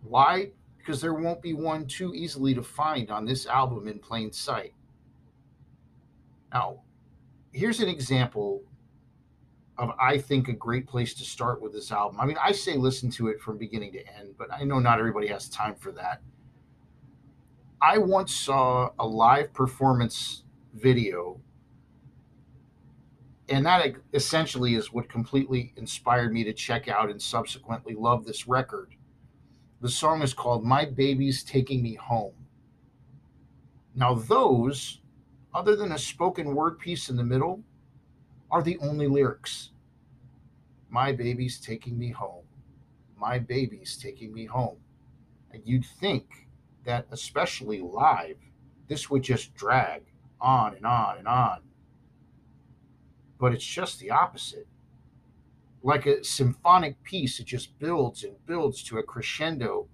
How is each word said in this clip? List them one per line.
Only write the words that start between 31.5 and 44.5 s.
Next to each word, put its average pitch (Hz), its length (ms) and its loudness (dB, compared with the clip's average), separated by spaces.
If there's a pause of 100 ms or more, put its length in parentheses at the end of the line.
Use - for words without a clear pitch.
Me 113 120 -4
Home. 107 380 -4 (1600)
Now, 127 200 4
those, 131 880 2 (520)
other 190 220 6
than 208 160 -2
a 156 60 -4
spoken 160 580 -2
word 160 240 0
piece 175 300 -6
in 127 80 -2
the 120 60 0
middle, 151 380 0 (880)
are 165 120 2
the 170 160 0
only 147 280 0
lyrics. - 640 0 (1160)
"My 127 220 2
baby's 123 480 -4
taking 113 380 -8
me 120 120 -4
home. - 360 -12 (720)
My 113 200 -2
baby's 123 600 -4
taking 107 360 -14
me 113 120 -12
home." 117 320 -4 (720)